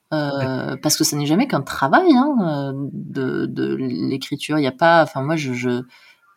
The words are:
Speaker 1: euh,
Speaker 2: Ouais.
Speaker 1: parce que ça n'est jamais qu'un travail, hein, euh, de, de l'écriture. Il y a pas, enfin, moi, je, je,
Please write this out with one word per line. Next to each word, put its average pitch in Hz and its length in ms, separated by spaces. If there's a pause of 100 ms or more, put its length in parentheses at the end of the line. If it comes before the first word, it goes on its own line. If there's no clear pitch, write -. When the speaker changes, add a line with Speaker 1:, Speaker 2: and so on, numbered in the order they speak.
(120)
Speaker 1:
euh, 139 600
Speaker 2:
Ouais. 131 100
Speaker 1:
parce 151 160
que - 80
ça 147 100
n'est 147 100
jamais 190 220
qu'un 147 140
travail, 285 500
hein, 185 640
euh, 139 160
de, 139 540
de 135 300
l'écriture. 135 840
Il 147 40
y 131 40
a 127 60
pas, 165 300
enfin, 139 180
moi, 160 160
je, 131 160
je, 123 300 (540)